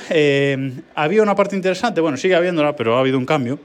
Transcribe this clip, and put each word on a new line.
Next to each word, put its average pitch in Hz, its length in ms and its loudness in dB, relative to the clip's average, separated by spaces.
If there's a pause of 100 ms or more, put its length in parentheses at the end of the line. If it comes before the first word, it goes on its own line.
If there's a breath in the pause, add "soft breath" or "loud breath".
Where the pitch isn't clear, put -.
(100)
eh, 139 640 0 (200)
había 180 300 2
una 202 100 2
parte 196 220 0
interesante, 180 440 -2
bueno, 156 160 0
sigue 185 200 2
habiéndola, 165 400 0
pero 117 200 0
ha 127 40 2
habido 135 180 0
un 123 80 -4
cambio. 143 380 -2